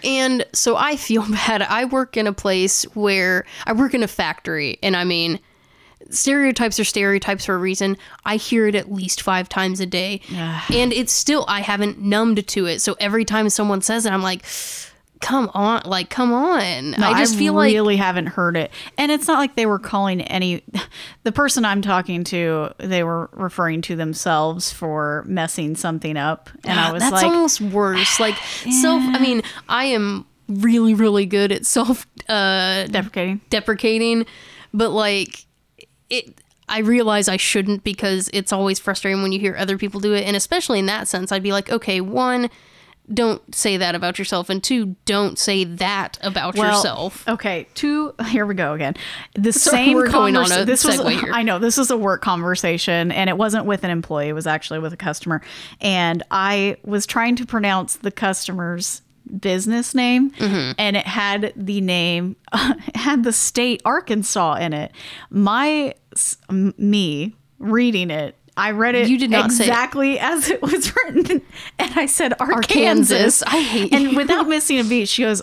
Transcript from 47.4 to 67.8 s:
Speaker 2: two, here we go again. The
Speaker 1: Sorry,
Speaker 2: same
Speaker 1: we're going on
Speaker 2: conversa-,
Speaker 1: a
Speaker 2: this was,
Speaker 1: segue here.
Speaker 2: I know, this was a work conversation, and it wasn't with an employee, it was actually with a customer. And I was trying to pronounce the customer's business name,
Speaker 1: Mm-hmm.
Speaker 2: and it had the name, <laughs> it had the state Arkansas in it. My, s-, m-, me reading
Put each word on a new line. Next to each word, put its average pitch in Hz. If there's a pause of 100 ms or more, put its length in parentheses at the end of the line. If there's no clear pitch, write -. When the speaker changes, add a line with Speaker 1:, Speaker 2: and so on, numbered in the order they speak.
Speaker 2:
two, 294 (140)
here 214
we 202
go 156
again. 147 (400)
The 208
Speaker 1:
Sorry, 277 (100)
Speaker 2:
same 262
Speaker 1:
we're 247
going 214
on 247
Speaker 2:
conversa-, 180
Speaker 1:
a -
Speaker 2:
this 254
was, 277
Speaker 1:
segue 170
here. -
Speaker 2:
I 233
know, 208
this 233
was 262
a 247
work 196
conversation, 175
and 190
it 175
wasn't 214
with 202
an 180
employee, 156
it 151
was 160
actually 156
with 160
a 175
customer. 160 (400)
And 175
I 196
was 208
trying 240
to 240
pronounce 202
the 202
customer's 185 (400)
business 208
name, 254
Speaker 1:
Mm-hmm. 180
Speaker 2:
and 208
it -
had 202
the 202
name, 180
<laughs> -
it 262
had 240
the 233
state 240
Arkansas 214
in 165
it. 147 (380)
My, 262 (200)
s-, - (140)
m-, 190
me 202 (240)
reading 214